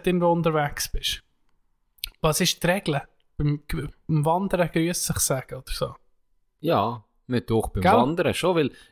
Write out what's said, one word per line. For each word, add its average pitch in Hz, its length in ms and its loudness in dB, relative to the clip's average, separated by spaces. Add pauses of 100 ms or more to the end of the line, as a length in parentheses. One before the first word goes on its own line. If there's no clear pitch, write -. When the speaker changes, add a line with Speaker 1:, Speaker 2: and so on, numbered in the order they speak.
Speaker 1:
wenn - 0 -
du 185 60 2
irgendwo 175 220 2
unterwegs 156 600 0
bist? - 320 -6 (1000)
Was 156 200 0
ist - 220 0
die 170 40 2
Regel? 170 340 0 (360)
Beim, 147 300 0
G-, 151 200 -6 (200)
beim 151 180 2
Wandern 180 460 0
grüssen 165 420 -2
sich - 100 -2
sagen 131 320 -4
oder - 160 -10
so? 127 240 -6 (640)
Speaker 2:
Ja. 120 440 0 (240)
Nicht 123 220 -2
doch, 113 200 2
beim 196 140 -4
Speaker 1:
Gell? 185 100 4
Speaker 2:
Wandern 170 400 2
schon, 175 220 0
weil, 147 160 2 (200)